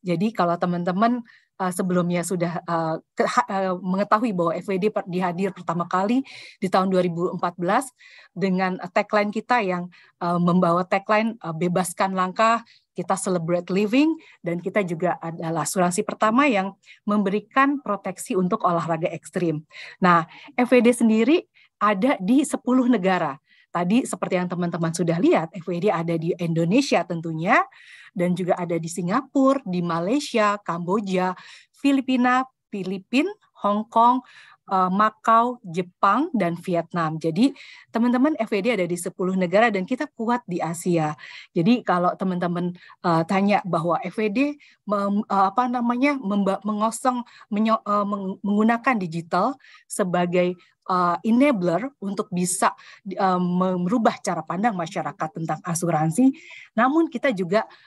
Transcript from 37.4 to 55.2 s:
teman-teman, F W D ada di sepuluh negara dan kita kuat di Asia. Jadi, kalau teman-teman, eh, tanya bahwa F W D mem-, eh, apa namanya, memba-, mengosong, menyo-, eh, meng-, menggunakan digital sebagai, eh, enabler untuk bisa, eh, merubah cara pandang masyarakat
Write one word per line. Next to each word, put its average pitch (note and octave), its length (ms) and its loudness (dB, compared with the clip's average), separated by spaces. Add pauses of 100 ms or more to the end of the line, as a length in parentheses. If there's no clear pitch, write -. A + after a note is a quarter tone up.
teman-teman, B3 480 2
F A3+ 160 -2
W G3+ 80 0
D A3+ 160 0
ada F3+ 80 2
di E3+ 80 -4
sepuluh F#3 400 -4
negara F#3+ 400 4
dan F#3 160 -2
kita B3+ 240 -2
kuat A#3+ 320 -2
di F3 160 -6
Asia. E3 560 -2 (400)
Jadi, G#3 240 4
kalau F3+ 320 2
teman-teman, F3+ 640 -2 (240)
eh, E3 240 2
tanya G3 400 2
bahwa E3+ 400 0
F F#3 160 -6
W G#3+ 80 0
D C4+ 240 0 (320)
mem-, G3+ 400 -2
eh, G3 240 2
apa B3 160 0
namanya, B3 560 0
memba-, G3 400 0
mengosong, A3+ 640 -2 (240)
menyo-, A3 320 0
eh, G#3 240 0
meng-, G3 400 -4
menggunakan A3 560 2
digital F3+ 560 -2 (320)
sebagai, F3+ 640 0 (300)
eh, F3 400 0
enabler A3+ 800 2
untuk G3+ 240 -6
bisa, F3+ 480 -2 (320)
eh, F#3 320 0 (400)
merubah A3 400 0
cara E3 240 -4
pandang G3 320 -2
masyarakat D#3+ 560 -6